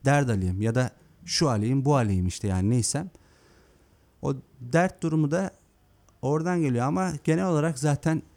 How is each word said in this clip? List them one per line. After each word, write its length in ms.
Dert 240
Ali'yim 320
ya 140
da 160
şu 240
Ali'yim, 360
bu 100
Ali'yim 320
işte 200
yani 220
neysem. 400
O 140
dert 420
durumu 280
da 200
oradan 400
geliyor 240
ama 280
genel 240
olarak 320
zaten 420